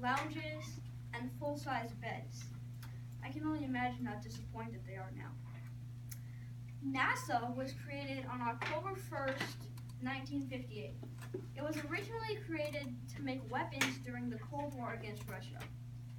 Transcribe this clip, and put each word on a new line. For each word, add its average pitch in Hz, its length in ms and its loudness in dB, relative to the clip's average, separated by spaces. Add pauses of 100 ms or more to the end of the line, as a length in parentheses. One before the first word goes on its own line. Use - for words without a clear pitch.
lounges, 302 800 2 (320)
and 247 260 0
full-size 285 520 2 (100)
beds. - 440 -4 (800)
I 247 60 -4
can 302 160 0
only 302 200 4
imagine 247 420 4
how 208 80 0
disappointed 226 720 -4
they 190 100 -6
are 190 180 -4
now. - 180 -6 (1500)
nasa 269 680 6
was 262 200 2 (100)
created 277 480 0
on 247 80 0
October 311 540 4
first, 277 640 2 (440)
nineteen 277 460 2
fifty-eight. 247 460 -2 (600)
It 277 80 -2
was 302 140 2 (140)
originally 427 560 2
created 294 480 2 (200)
to 294 80 -4
make 262 280 2
weapons 269 540 2
during 247 260 0
the 220 80 0
Cold 196 360 0
War 240 240 0
against 208 320 -4
Russia. 190 300 -4 (580)